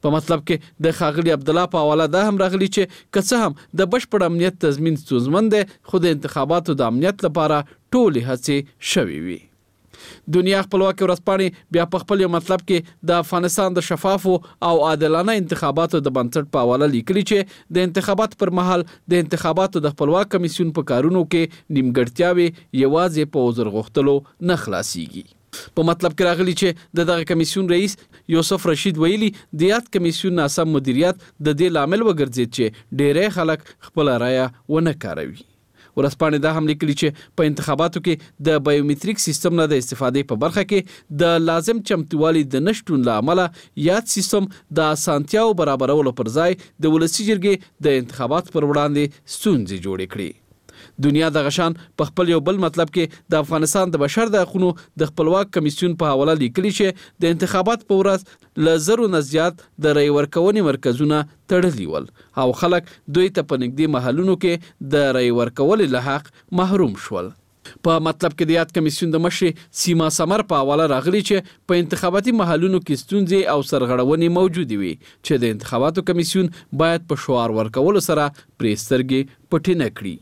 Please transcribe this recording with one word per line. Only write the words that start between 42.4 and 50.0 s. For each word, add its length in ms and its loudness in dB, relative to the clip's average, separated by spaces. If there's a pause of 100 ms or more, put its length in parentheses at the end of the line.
د 240 -2
نشتون 420 0
له 140 2
امله 260 2 (260)
یاد 380 0
سیستم 340 -2 (240)
د 80 0 (200)
اسانتیاو 640 0
برابرولو 480 2
پر 160 -4 (100)
ځای 140 2 (280)
د 60 -2
ولسي 420 2
جرګې 280 2 (260)
د 60 0 (160)
انتخاباتو 520 -4
پر 80 0
وړاندې 400 0 (320)
ستونزې 420 0 (100)
جوړې 260 -4